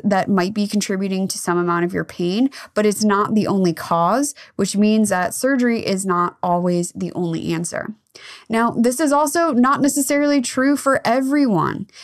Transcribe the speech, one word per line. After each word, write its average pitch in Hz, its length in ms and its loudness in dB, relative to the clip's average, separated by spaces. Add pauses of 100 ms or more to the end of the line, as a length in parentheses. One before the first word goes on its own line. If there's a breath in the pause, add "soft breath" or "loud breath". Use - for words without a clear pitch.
that 196 240 0
might 196 260 0
be 208 120 -2
contributing 190 640 -2
to - 100 -8
some 175 200 0
amount 175 260 0
of 180 100 -4
your 165 100 -2
pain, 196 460 -2 (240 loud breath)
but 208 120 2
it's 208 180 0
not 208 300 2
the 214 120 2
only 190 260 2
cause, 180 640 0 (220 loud breath)
which 196 200 -2
means 214 320 4
that 180 260 -2
surgery 247 520 0
is 190 180 -2
not 175 380 0
always 175 500 0
the 185 200 -8
only 170 400 -4
answer. 170 420 -6 (540 loud breath)
Now, 226 220 2
this 247 300 0
is 285 120 2
also 302 400 2
not 247 280 4
necessarily 285 600 2
true 269 360 0
for 269 280 0
everyone. 262 800 0 (180 loud breath)